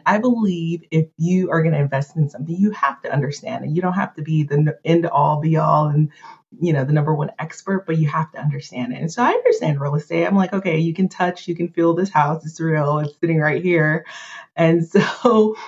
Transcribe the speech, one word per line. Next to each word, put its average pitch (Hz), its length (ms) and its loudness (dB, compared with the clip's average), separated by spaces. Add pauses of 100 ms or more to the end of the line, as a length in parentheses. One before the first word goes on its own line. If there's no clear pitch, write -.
I 208 140 2
believe 185 720 -2
if 160 180 2 (100)
you 180 340 0
are 165 100 2
gonna 160 180 2
invest 139 360 -2
in 151 140 2
something, 160 260 -10
you 202 160 2
have - 300 -4
to - 100 -10
understand 139 540 -4
it. 143 60 -4
You 170 100 -2
don't 180 120 0
have - 220 -4
to 156 60 -10
be 156 220 0
the 143 120 -4
n-, 151 180 2 (120)
end 170 200 2
all 147 360 0
be 160 160 2
all 151 300 2
and, 147 220 2 (500)
you 165 140 0
know, 135 120 0
the 147 80 0
number 151 200 2
one 151 260 -4
expert, 190 460 -6
but 160 120 -2
you 151 100 2
have 160 240 -4
to - 80 -18
understand 151 540 -6
it. - 60 -12
And 165 120 -6
so 247 100 -4
I 269 80 2
understand 392 500 0
real 143 160 -2
estate. 170 300 -2
I'm 190 100 0
like, 185 180 2
"Okay, 185 260 0
you 165 140 0
can 185 160 0
touch, - 380 -4
you 170 80 -4
can 170 120 -4
feel 165 260 2
this 185 160 -2
house. 156 360 0
It's 160 160 -12
real. 151 380 0
It's 147 200 -6
sitting 165 200 2
right 151 220 0
here." 165 440 2 (500)
And 165 320 4
<laughs> - 340 2
so 214 340 4 (120)